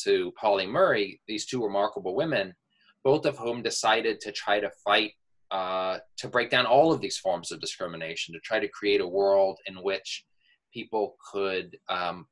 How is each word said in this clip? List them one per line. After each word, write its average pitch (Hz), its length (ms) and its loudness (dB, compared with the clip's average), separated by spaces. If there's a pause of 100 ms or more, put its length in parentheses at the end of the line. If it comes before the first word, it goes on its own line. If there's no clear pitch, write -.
to 92 360 2
Pauli 101 260 2
Murray, 117 600 2
these 107 180 -6
two 127 180 -4
remarkable 101 520 -2
women, 117 400 -2 (500)
both 151 220 4
of 143 100 -2
whom 117 240 -6
decided 113 600 0
to 104 120 -10
try 104 280 0
to 101 100 -2 (140)
fight, 104 280 2 (380)
uh, 95 480 -2 (200)
to 127 100 -8
break 120 200 0
down 123 160 4
all 143 280 6
of 135 80 0
these - 180 -6
forms 87 320 -4
of 78 100 -10
discrimination, 82 720 -8
to - 80 -12
try 110 200 -2
to 104 80 -2
create 101 320 2
a 92 60 -2
world 98 600 4
in 95 160 -12
which - 420 -4 (480)
people 107 440 -4 (140)
could, 95 460 -2 (140)
um, 90 420 -4